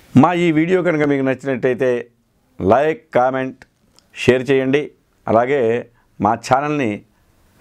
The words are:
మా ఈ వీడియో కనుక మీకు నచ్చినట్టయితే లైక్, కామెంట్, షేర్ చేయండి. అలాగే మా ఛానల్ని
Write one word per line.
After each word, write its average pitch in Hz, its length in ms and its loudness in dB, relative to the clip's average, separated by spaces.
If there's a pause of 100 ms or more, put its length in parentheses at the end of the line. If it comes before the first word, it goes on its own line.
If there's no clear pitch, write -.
(180)
మా 160 160 6
ఈ 175 180 0
వీడియో 165 320 0
కనుక 156 200 -2
మీకు 139 200 0
నచ్చినట్టయితే 127 840 -2 (520)
లైక్, 135 440 2 (120)
కామెంట్, 131 500 -2 (500)
షేర్ 127 360 0
చేయండి. 135 400 0 (360)
అలాగే 120 600 0 (320)
మా 104 120 2
ఛానల్ని 131 680 -2 (600)